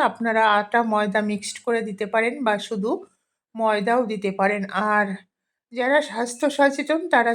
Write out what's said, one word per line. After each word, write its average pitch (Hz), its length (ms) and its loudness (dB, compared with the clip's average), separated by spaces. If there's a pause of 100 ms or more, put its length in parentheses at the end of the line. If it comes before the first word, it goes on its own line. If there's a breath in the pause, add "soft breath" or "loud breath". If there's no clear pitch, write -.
আপনারা 226 340 0 (160)
আটা 208 220 0 (120)
ময়দা 208 280 0 (100)
মিক্সড 208 260 -8 (100)
করে 233 220 0
দিতে 202 180 -8
পারেন 226 280 0 (120)
বা 214 80 2 (120)
শুধু 220 240 -4 (640)
ময়দাও 220 560 2
দিতে 202 280 -4
পারেন। 202 240 2 (300)
আর 208 140 4 (680)
যারা 254 260 2 (100)
স্বাস্থ্য 240 380 -4 (100)
সচেতন 294 440 2 (120)
তারা 233 220 4